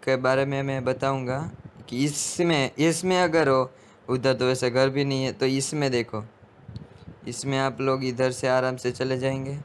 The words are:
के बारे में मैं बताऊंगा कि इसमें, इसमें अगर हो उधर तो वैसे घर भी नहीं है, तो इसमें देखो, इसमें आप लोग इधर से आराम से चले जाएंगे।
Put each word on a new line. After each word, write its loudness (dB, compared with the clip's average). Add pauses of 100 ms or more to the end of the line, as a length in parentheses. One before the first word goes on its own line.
के 2
बारे 2
में -2
मैं -4
बताऊंगा -2 (500)
कि -2
इसमें, 0
इसमें 2
अगर 4
हो 4 (360)
उधर 2
तो 0
वैसे 2
घर 4
भी 0
नहीं 0
है, -2
तो -2
इसमें 0
देखो, -2 (1040)
इसमें -4
आप -2
लोग 0
इधर 0
से -4
आराम 2
से -2
चले -2
जाएंगे। -4